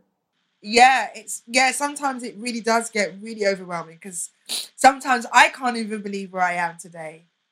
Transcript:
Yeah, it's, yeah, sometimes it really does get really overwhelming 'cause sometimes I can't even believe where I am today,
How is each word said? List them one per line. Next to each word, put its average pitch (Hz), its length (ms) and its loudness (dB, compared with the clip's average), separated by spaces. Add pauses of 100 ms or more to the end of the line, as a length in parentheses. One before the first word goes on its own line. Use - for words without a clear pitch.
(640)
Yeah, 233 520 6
it's, - 320 -14
yeah, 254 240 2
sometimes 285 540 -4
it 214 140 -10
really 233 240 -6
does 226 280 0
get 196 300 -2
really 220 260 -6
overwhelming 175 520 -4
'cause 180 320 -12 (440)
sometimes 262 580 4
I 277 180 8
can't 247 260 -4
even 214 260 -6
believe 196 300 -8
where 185 100 -2
I 175 120 2
am 175 240 -4
today, 165 480 -16 (260)